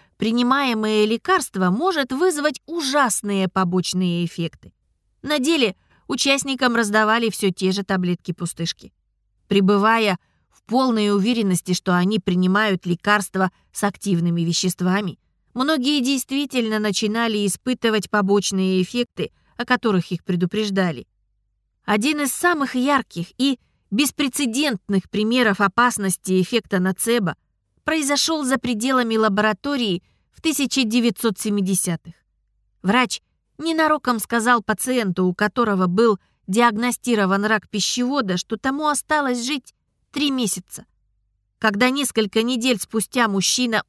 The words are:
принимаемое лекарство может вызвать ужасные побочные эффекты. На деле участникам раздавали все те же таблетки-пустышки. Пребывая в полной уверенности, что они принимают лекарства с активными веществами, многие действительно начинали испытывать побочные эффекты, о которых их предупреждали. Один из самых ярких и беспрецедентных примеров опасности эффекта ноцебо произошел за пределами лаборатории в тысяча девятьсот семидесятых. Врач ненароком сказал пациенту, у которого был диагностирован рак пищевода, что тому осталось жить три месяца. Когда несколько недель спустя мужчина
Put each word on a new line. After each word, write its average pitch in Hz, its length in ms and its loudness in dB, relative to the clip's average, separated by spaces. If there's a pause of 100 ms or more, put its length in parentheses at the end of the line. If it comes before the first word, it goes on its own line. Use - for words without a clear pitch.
(160)
принимаемое 226 920 2
лекарство 226 640 0
может 285 420 0
вызвать 302 540 0
ужасные 254 840 0
побочные 180 760 -2
эффекты. - 480 -8 (500)
На 302 160 -2
деле 262 380 2 (300)
участникам 269 720 0
раздавали 220 540 2
все 196 200 0
те 190 220 0
же 196 100 -2
таблетки-пустышки. 175 1120 -6 (560)
Пребывая 202 680 2 (320)
в - 140 -20
полной 226 460 2
уверенности, 202 640 0
что 180 240 0
они 190 220 2
принимают 185 680 0
лекарства 190 640 -2 (220)
с - 120 -12
активными 170 580 0
веществами, 180 760 -2 (340)
многие 277 480 0
действительно 254 800 -2
начинали 214 680 -2
испытывать 220 640 -2
побочные 190 720 0
эффекты, 240 480 -4 (260)
о 240 80 -6
которых 220 460 0
их 170 140 -6
предупреждали. 185 840 -2 (800)
Один 247 360 0
из 277 120 0
самых 311 440 0
ярких 254 500 -2 (100)
и 269 220 0 (320)
беспрецедентных 254 1200 -2
примеров 220 500 0
опасности 196 800 0
эффекта 202 400 -2
ноцебо 190 560 0 (480)
произошел 302 600 -2
за 262 140 0
пределами 240 580 0
лаборатории 214 840 0 (300)
в - 80 -20
тысяча 277 440 0
девятьсот 226 540 0
семидесятых. 190 760 -2 (680)
Врач 233 380 0 (380)
ненароком 302 600 0
сказал 233 440 0
пациенту, 208 640 0
у 180 80 0
которого 208 520 0
был 202 320 4 (300)
диагностирован 214 960 2
рак 214 240 0
пищевода, 247 720 -2
что - 180 -8
тому 285 320 -2
осталось 277 560 -2
жить 269 300 -6 (360)
три 285 200 -2
месяца. 240 560 -4 (720)
Когда 220 320 0
несколько 226 520 -2
недель 240 380 0
спустя 220 480 -2
мужчина 214 600 0